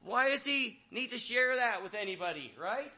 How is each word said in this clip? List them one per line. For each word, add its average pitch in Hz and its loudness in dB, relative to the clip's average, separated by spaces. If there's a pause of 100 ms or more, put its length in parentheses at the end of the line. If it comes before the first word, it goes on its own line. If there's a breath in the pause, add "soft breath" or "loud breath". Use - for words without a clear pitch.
Why 247 4
does 277 0
he 269 0 (140)
need 254 -4
to 247 -6
share 254 2
that 226 2
with 196 -8
anybody, 175 -4
right? 247 -4